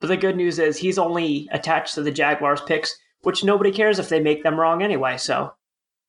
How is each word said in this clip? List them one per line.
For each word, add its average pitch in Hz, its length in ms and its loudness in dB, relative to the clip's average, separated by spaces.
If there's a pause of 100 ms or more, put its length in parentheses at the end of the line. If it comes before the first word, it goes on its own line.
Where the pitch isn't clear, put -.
but 156 60 -4
the 185 100 2
good 185 200 0
news 175 220 0
is 156 200 2
he's 185 180 0
only 165 560 0
attached 160 440 -2
to 151 60 -2
the 147 80 -2
Jaguars 147 520 0
picks, - 340 -2 (240)
which 185 240 -2
nobody 202 260 4
cares 208 280 2
if 185 100 -4
they 160 120 2
make 151 220 2
them 156 160 0
wrong 165 240 2
anyway, 131 360 -2
so. 131 340 -4 (560)